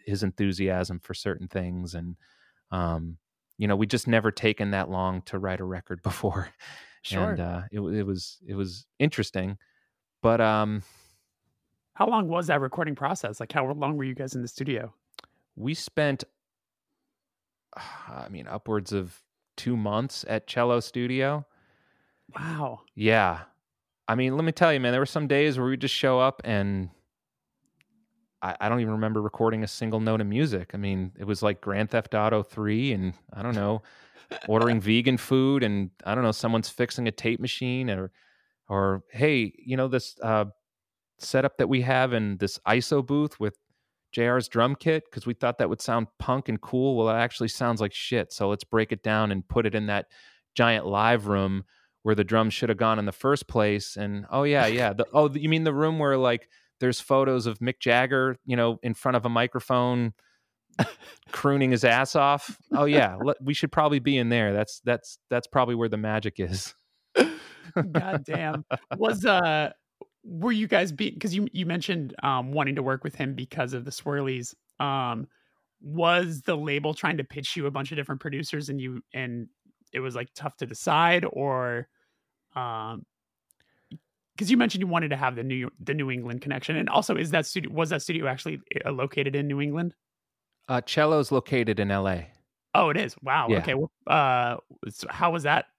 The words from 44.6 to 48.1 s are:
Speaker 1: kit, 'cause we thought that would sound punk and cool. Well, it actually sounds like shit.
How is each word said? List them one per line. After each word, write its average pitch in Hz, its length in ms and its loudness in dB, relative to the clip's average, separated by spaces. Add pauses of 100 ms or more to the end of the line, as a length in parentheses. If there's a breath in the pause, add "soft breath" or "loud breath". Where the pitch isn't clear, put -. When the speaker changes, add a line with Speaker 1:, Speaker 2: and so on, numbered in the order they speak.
Speaker 1:
kit, 160 360 -2
'cause - 160 -10
we 123 80 -2
thought 123 240 0
that 95 100 2
would 107 120 -4
sound 117 260 0 (120)
punk 127 300 -2
and 113 120 -2
cool. 131 360 0
Well, 113 180 4
it 113 40 2
actually 117 300 0
sounds 120 320 0
like 104 120 -2
shit. - 400 -2